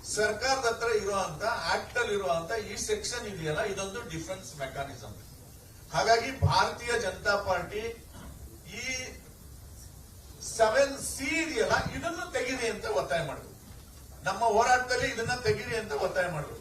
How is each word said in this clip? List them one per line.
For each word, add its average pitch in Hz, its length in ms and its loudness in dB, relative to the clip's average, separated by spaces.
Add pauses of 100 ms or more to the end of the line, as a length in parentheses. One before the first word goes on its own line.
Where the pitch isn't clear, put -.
(160)
ಸರ್ಕಾರದ 233 500 2
ಹತ್ರ 233 220 2
ಇರುವಂತ, 196 560 0
ಆಕ್ಟ್ 226 540 0
ಅಲ್ಲಿ 214 160 2
ಇರುವಂತ 180 380 0
ಈ 208 260 -4
ಸೆಕ್ಷನ್ 220 500 -2
ಇದೆಯಲ್ಲ, 156 340 -2
ಇದೊಂದು 190 400 -2
ಡಿಫೆನ್ಸ್ 165 540 -8
ಮೆಕ್ಯಾನಿಸಮ್. 135 600 -8 (800)
ಹಾಗಾಗಿ 233 460 4
ಭಾರತೀಯ 226 600 4
ಜನತಾ 202 360 2
ಪಾರ್ಟಿ 190 440 0 (920)
ಈ 254 360 -6 (1500)
ಸೆವೆನ್ 269 420 6
ಸಿ - 240 -6
ಇದೆಯಲ್ಲ, 302 720 2
ಇದನ್ನು 339 360 -4
ತೆಗೀರಿ 247 380 0
ಅಂತ 208 160 -4
ಒತ್ತಾಯ 175 420 0
ಮಾಡುದು. - 220 -8 (760)
ನಮ್ಮ 190 220 2
ಹೋರಾಟದಲ್ಲಿ 254 640 6
ಇದನ್ನ 233 260 0
ತೆಗೀರಿ 226 420 0
ಅಂತ 208 140 -4
ಒತ್ತಾಯ 185 360 2
ಮಾಡುದು. 151 340 -4